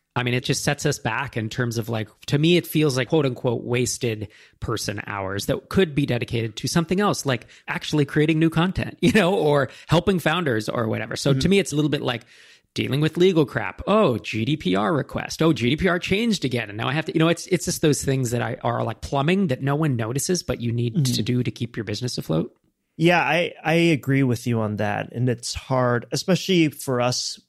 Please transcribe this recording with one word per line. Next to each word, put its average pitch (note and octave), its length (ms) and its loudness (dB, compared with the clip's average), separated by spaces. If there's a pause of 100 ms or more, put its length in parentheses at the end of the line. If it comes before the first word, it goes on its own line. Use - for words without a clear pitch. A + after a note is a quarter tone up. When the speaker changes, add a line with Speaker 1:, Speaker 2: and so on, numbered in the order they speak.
(160)
Speaker 1:
I A#2+ 80 0
mean, B2 100 0
it B2 100 -2
just - 200 -2
sets D3 240 -2
us C#3+ 100 0
back A#2+ 400 -4
in A2 100 -4
terms A#2 300 -4
of, A2 120 -4
like, A2 200 -4 (160)
to C#3+ 140 0
me, E3+ 180 4
it D#3+ 80 0
feels D3+ 320 0
like, B2+ 120 -2
quote D3+ 180 2
unquote, A#2+ 360 -2
wasted A#2 680 -2 (300)
person G#2 460 -4
hours G2 400 -6
that - 240 -4
could F3+ 240 2
be C#3 140 0
dedicated A2+ 480 -4
to - 120 -6
something F3 320 0
else, G3 240 0
like C3 220 -2 (220)
actually D3+ 360 -2
creating D#3 360 2
new D#3+ 100 4
content, D#3+ 480 -2
<laughs> - 40 -6
you F3+ 100 4
know, G3 240 4
or C#3+ 340 2 (180)
helping F3+ 300 4
founders D3+ 520 0
or A2+ 180 -2
whatever. A2 280 -4
So - 160 0
Speaker 2:
Mm-hmm. C3+ 100 4
Speaker 1:
to E3+ 80 2
me, G3 100 6
it's - 120 -2
a D3 40 -6
little D3+ 140 2
bit C#3+ 120 -2
like A#2+ 240 -4 (480)
dealing A#2 260 -2
with D3+ 180 0
legal E3+ 280 6
crap. G2+ 400 -6
Oh, C#3 320 4
G A2 260 -4
D D3 140 0
P F3+ 180 0
R G3+ 160 2
request. - 520 -4
Oh, D#3+ 100 6
G A#2+ 160 2
D D3+ 80 2
P F3+ 100 0
R F3 120 2
changed G3+ 440 0
again. A#2+ 260 -2
And G#2 100 -8
now A#2+ 80 -2
I C3 60 0
have D#3 120 -2
to, - 80 -6
you D#3+ 60 2
know, D#3+ 80 6
it's, E3+ 200 0
it's - 180 0
just - 180 -2
those D3 200 2
things C3+ 280 0
that A#2+ 100 0
I, A2+ 220 -4
are A#2+ 200 -2
like A2+ 180 -6
plumbing F3 480 0
that B2+ 120 -2
no C#3+ 140 0
one D3+ 200 2
notices, B2+ 460 -2
but - 200 -4
you A#2+ 100 -2
need A#2+ 240 -2
Speaker 2:
Mm-hmm. B2+ 180 2
Speaker 1:
to A#2+ 80 0
do B2 220 0
to A#2 80 -2
keep - 260 -8
your A2+ 60 -6
business A2 340 -6
afloat. - 400 -2 (380)
Speaker 2:
Yeah, E3 260 4
I, D3+ 320 0 (100)
I D#3+ 100 0
agree C#3+ 500 2
with A#2+ 240 0
you A#2 140 0
on G#2+ 160 -2
that. G#2 360 -4
And B2 160 0
it's A#2+ 240 -4
hard, B2 580 0
especially E3+ 580 2
for B2 320 -2
us - 480 -2